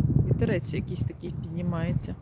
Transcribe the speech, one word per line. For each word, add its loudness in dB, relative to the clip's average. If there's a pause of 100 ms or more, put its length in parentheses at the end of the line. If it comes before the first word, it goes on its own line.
(260)
Вітерець 2
якийсь -2
такий -6
піднімається. -2